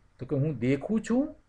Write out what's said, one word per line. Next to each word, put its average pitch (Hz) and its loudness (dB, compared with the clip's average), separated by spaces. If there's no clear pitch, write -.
તો 127 -12
કે 147 -2
હું 139 0
દેખું 139 0
છું 277 2